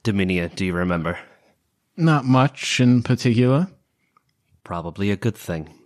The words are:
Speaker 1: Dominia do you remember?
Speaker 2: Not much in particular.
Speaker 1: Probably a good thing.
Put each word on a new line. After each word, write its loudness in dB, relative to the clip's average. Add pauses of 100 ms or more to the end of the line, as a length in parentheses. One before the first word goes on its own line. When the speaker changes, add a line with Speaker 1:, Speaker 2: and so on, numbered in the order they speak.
Speaker 1:
Dominia -2
do -6
you -2
remember? -2 (800)
Speaker 2:
Not 2
much 0
in 4
particular. 2 (960)
Speaker 1:
Probably -6
a -2
good -2
thing. -10 (160)